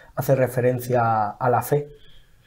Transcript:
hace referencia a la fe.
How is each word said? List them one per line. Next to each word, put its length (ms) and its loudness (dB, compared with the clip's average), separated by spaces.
hace 200 0
referencia 960 0
a 220 -2
la 100 2
fe. 260 -2